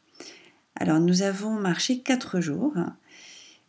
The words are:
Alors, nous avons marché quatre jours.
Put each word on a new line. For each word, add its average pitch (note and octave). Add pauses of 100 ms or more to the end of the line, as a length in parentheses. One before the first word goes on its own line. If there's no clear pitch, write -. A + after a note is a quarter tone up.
(760)
Alors, D#3+
nous F3+
avons G3
marché G#3+
quatre B3
jours. F3+ (960)